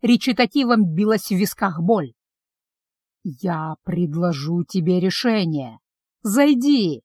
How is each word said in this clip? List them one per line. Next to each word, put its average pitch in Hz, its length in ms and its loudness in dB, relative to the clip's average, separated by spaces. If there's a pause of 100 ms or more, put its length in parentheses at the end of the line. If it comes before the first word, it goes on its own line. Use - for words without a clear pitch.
Речитативом 240 920 2
билась 208 360 0
в 202 60 0
висках 185 460 -2
боль. 170 320 0 (1080)
«Я 160 600 -6
предложу 170 800 -2
тебе 180 360 0
решение. 175 800 -2 (420)
Зайди!» 240 840 2